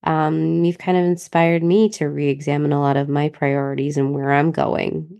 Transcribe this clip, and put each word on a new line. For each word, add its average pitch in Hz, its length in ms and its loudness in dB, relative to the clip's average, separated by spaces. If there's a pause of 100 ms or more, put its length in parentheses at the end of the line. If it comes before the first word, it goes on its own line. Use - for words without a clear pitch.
um, 160 600 0
you've 175 140 0
kind 180 220 0
of 175 40 2
inspired 170 600 0
me 202 260 4
to 180 180 -6
re-examine 147 640 -2
a 143 80 0
lot 139 160 2
of 139 140 -2
my 147 200 0
priorities 139 680 -2
and 139 160 0
where 139 180 -2
I'm 143 200 4
going - 560 -2 (120)